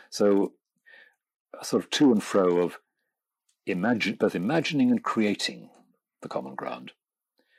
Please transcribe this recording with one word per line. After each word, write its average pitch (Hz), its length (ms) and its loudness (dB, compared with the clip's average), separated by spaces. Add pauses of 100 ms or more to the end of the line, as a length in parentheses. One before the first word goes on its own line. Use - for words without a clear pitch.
(120)
So 101 420 2 (1040)
a - 60 -14
sort 113 180 -2
of - 80 -16
to 143 200 6
and 107 100 4
fro 90 400 2
of 85 160 -2 (880)
imagine, 104 500 -2
both - 200 0
imagining 131 560 0
and 113 120 0
creating - 680 -2 (520)
the - 80 -12
common - 260 -8
ground. - 360 -12 (680)